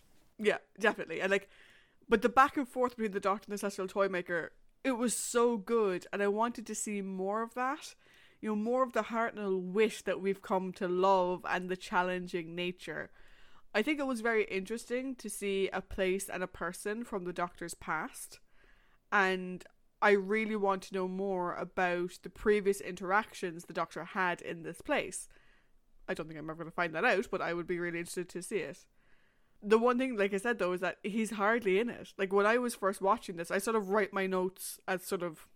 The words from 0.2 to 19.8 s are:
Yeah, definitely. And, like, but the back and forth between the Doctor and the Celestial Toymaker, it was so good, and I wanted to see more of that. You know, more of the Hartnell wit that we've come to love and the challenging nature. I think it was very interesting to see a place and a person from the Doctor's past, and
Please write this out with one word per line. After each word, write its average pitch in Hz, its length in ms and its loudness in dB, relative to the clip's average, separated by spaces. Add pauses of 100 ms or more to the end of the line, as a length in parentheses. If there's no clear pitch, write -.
Yeah, 208 200 2 (220)
definitely. 202 400 0
And, 185 100 0
like, 196 180 0 (600)
but 220 140 4
the 240 60 6
back 262 280 4
and 285 120 0
forth 254 280 0
between 220 160 -2
the 196 80 -2
Doctor 202 260 0
and 196 80 -8
the 202 40 -4
Celestial 202 280 -4
Toymaker, 180 640 0 (340)
it 262 100 2
was 233 220 2
so 240 440 2
good, 196 540 0
and 202 100 0
I 202 60 4
wanted 220 380 0
to 214 80 -8
see 208 280 -4
more 190 400 -2
of 233 120 -8
that. 262 400 -4 (460)
You 214 100 -4
know, 214 60 0
more 240 280 2
of 240 80 -6
the 220 100 2
Hartnell 208 580 -2
wit 196 460 2
that 196 140 0
we've 190 220 0
come 190 320 0
to 202 120 -4
love 180 640 4
and 180 200 -2
the 180 80 -2
challenging 180 760 -2
nature. 175 560 -6 (640)
I 220 80 4
think 294 160 2
it 277 80 0
was 254 140 -2
very 220 240 2
interesting 233 720 -4
to - 120 -10
see 196 440 -2
a 190 100 -4
place 190 460 -2
and 180 140 -6
a 185 40 -4
person 208 580 -6
from 196 200 -6
the 180 80 -4
Doctor's 175 420 -6
past, - 640 -8 (760)
and 185 520 2 (360)